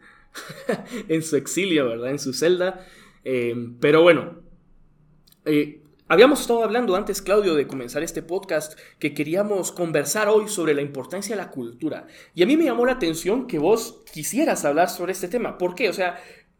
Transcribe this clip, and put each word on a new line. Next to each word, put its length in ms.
<laughs> 760
en 160
su 140
exilio, 500
¿verdad? 240
En 80
su 140
celda. 520
Em, 560
pero 240
bueno, 380
eh, 360
habíamos 320
estado 220
hablando 340
antes, 240
Claudio, 340
de 120
comenzar 360
este 180
podcast, 560
que 140
queríamos 580
conversar 560
hoy 220
sobre 240
la 80
importancia 540
de 60
la 100
cultura. 560
Y 80
a 20
mí 120
me 80
llamó 200
la 80
atención 540
que 120
vos 420
quisieras 540
hablar 240
sobre 240
este 160
tema. 280
¿Por 160
qué? 140
O 60
sea, 240